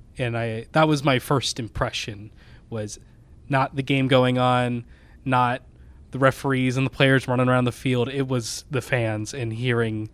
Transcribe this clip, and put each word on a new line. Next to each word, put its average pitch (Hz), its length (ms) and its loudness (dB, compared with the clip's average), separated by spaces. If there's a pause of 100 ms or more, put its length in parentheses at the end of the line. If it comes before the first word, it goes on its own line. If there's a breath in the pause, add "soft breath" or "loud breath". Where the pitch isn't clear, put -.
(160)
And 117 220 -2
I, 113 340 -6
that 156 160 4
was 147 160 2
my 135 140 4
first - 420 -2
impression, 104 680 -6 (400 soft breath)
was 107 280 -10 (500 soft breath)
not 135 280 0
the 135 60 -2
game 131 260 0
going 127 300 4
on, 123 460 2 (400 soft breath)
not 123 380 0 (500 soft breath)
the 131 60 -8
referees 131 600 2
and 135 80 0
the 120 40 -2
players 135 380 4
running 127 200 2
around 127 160 4
the 120 80 0
field. 123 360 -2
It 135 180 -4
was 127 440 -4
the 131 100 -2
fans 110 540 -2
and 117 180 -6
hearing 113 600 -2